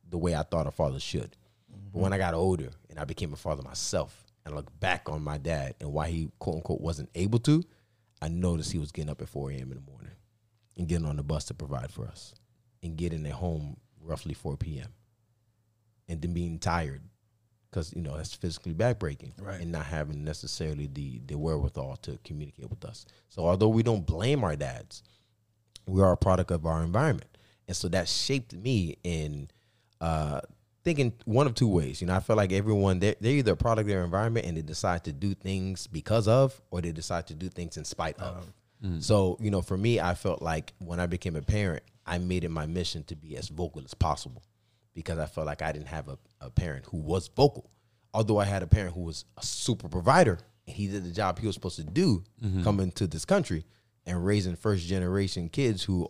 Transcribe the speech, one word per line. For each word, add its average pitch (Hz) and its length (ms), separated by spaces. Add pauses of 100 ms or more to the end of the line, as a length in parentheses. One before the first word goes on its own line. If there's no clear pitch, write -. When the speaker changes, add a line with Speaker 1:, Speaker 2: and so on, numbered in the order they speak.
Speaker 1:
the 87 100
way 85 160
I 76 80
thought 78 260
a - 40
father 69 280
should. - 360 (560)
But 87 80
when 95 120
I 98 60
got 90 160
older 82 360 (200)
and 78 80
I 73 60
became 73 280
a 76 40
father 73 260
myself - 640 (200)
and 76 100
I - 40
look - 200
back 90 300
on 76 160
my 73 140
dad 71 420
and 71 120
why 78 180
he, 82 280
quote 82 180
unquote, 82 240
wasn't 76 360
able 101 240
to, 151 240 (580)
I 78 60
noticed 82 420
he 87 80
was 73 140
getting 76 180
up 71 100
at 71 80
four 69 220
A 71 40
M 65 180
in 65 120
the 69 60
morning - 220 (640)
and 87 100
getting 82 200
on 73 100
the 71 80
bus 76 220
to - 80
provide 69 360
for 55 160
us - 260 (520)
and 80 120
getting 80 300
at 71 60
home 78 440 (240)
roughly 80 340
four 71 220
P 73 220
M 65 80 (1200)
and 82 140
then 87 100
being 85 260
tired 80 440 (720)
'cause, 80 220
you 85 80
know, 73 140
that's 78 180
physically 85 400
backbreaking 101 680
Speaker 2:
Right. 98 200
Speaker 1:
and 85 120
not 76 140
having 76 380
necessarily 76 600
the, 69 400
the 71 100
wherewithal 71 680
to - 220
communicate 73 460
with - 140
us. - 200 (240)
So 82 180
although 95 220
we 113 140
don't 110 240
blame 113 380
our 78 120
dads, - 460 (840)
we 95 140
are 92 120
a 85 40
product 90 360
of 80 120
our 80 200
environment. 104 520 (300)
And - 100
so 98 120
that 87 200
shaped - 460
me 98 480
in, 76 460 (520)
uh, 78 400 (440)
thinking 143 280 (120)
one 131 240
of 113 60
two 127 120
ways. 80 340
You 87 60
know, 92 80
I 95 60
feel 107 160
like 98 160
everyone, 98 480
they're, 101 200
they're 113 120
either 127 200
a 78 40
product 110 300
of - 20
their 92 160
environment 107 420
and 85 100
they 80 60
decide 82 420
to 80 80
do 92 220
things 95 540
because 107 400
of, 131 320 (100)
or 87 100
they 85 120
decide 85 340
to 80 80
do 87 140
things 85 280
in 76 80
spite 80 360
of. 90 180
Speaker 2:
Um, 90 160 (300)
Speaker 3:
Mm. 85 180
Speaker 1:
So, 98 380
you 104 100
know, 95 120
for 95 160
me, 110 220
I 87 140
felt - 280
like 80 380
when 85 200
I 87 60
became 87 280
a 78 60
parent, 95 420 (220)
I 87 140
made 90 260
it 85 60
my 78 160
mission 82 380
to - 120
be 76 220
as - 100
vocal 76 340
as - 120
possible - 480 (500)
because 82 260
I 76 60
felt 78 220
like 76 160
I 78 100
didn't 73 160
have 73 220
a, 71 80 (240)
a 64 80
parent 73 340
who - 140
was 80 300
vocal. - 420 (420)
Although 107 260
I 101 60
had 98 180
a 90 40
parent 90 280
who 90 60
was 82 240 (140)
a - 80
super - 420
provider, 101 500 (280)
and - 100
he 101 120
did 98 160
the 87 60
job 92 280
he 113 80
was 101 80
supposed - 220
to 80 80
do 104 380 (220)
Speaker 3:
Mm-hmm. 92 200
Speaker 1:
coming 95 280
to 101 140
this 80 180
country 190 400 (400)
and 90 180
raising 92 340
first 95 300
generation 92 600
kids 113 340
who 90 280